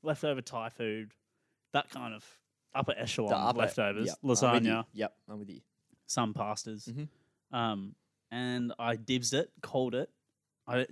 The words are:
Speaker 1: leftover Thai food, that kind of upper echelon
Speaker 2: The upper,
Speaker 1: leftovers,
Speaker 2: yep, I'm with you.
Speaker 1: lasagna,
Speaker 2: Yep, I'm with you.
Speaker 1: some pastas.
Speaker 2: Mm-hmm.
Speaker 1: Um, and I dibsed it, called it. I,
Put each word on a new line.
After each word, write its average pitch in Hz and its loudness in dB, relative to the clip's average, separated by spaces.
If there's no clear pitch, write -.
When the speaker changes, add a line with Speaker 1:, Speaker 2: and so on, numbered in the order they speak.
Speaker 1:
leftover 147 0
Thai 117 -6
food, 110 -4
that 143 2
kind 120 -10
of 107 -14
upper 135 0
echelon 113 0
Speaker 2:
The 117 4
upper, 117 2
Speaker 1:
leftovers, 104 2
Speaker 2:
yep, 82 -6
I'm 139 2
with 117 4
you. 127 8
Speaker 1:
lasagna, 113 4
Speaker 2:
Yep, 107 -4
I'm 104 -12
with 101 -10
you. 67 -16
Speaker 1:
some 113 0
pastas. 107 -6
Speaker 2:
Mm-hmm. - -10
Speaker 1:
Um, 107 -2
and 123 -2
I 117 0
dibsed 123 0
it, 151 2
called 127 0
it. 139 -2
I, 123 2